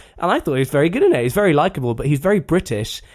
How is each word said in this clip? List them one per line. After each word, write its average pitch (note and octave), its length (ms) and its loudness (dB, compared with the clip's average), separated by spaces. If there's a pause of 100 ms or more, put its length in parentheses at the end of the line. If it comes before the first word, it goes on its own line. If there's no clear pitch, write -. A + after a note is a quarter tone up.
(180)
And F3 120 0
I B3+ 80 2
thought D#3 160 -4
he C3 60 -2
was C3+ 100 -2
very D3+ 200 2
good B3 120 -2
in G4 120 4
it. B2 80 0
He's B2 100 -2
very G3 220 2
likeable, C3+ 400 0
but A#2+ 120 -8
he's C#3+ 140 0
very F#3+ 200 2
British, C3+ 600 -4 (140)